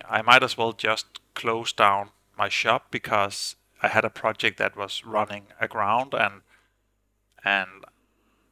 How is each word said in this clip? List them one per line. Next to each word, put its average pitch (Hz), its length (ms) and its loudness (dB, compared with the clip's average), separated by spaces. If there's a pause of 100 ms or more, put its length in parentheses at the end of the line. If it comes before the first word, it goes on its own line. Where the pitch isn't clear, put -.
I 110 140 -2
might 123 200 8
as 127 140 -2
well 113 160 -2
just - 480 -4 (140)
close 117 400 -4
down 101 340 4 (300)
my 101 100 -2
shop 117 420 0
because - 640 -4 (260)
I 110 60 2
had 110 180 2
a 107 40 -6
project 110 480 -2
that 101 200 -4
was 101 260 -8
running 104 440 -4 (120)
aground 117 540 0
and, 101 260 -2 (1040)
and 95 400 -2 (680)